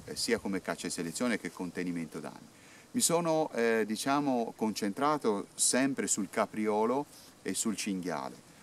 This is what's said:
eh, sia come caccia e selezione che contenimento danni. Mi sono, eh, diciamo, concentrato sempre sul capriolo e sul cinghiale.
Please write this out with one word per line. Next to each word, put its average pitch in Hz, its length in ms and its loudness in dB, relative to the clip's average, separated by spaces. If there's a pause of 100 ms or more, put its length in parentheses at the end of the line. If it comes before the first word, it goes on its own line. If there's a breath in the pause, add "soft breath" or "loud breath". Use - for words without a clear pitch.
eh, - 120 -8
sia 113 220 2
come 98 240 -2
caccia 85 240 -4
e 87 40 -2
selezione 92 480 -2
che 110 140 -6
contenimento 85 680 -4
danni. - 280 -12 (440 soft breath)
Mi 127 80 0
sono, 160 520 2
eh, 113 340 4
diciamo, 131 680 0
concentrato 113 960 0
sempre 127 520 2
sul 135 240 0
capriolo 107 760 2 (360 loud breath)
e 95 120 -2
sul 104 220 0
cinghiale. 85 600 -4 (260 soft breath)